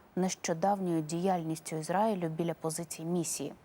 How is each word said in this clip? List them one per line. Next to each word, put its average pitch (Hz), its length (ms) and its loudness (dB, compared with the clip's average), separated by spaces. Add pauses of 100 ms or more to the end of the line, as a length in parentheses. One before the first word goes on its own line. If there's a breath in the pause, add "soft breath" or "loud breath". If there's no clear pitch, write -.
(160)
«нещодавньою 180 880 2
діяльністю 165 720 -2
Ізраїлю 185 520 2
біля 165 260 0
позицій 160 500 -6
місії». 165 480 0 (120)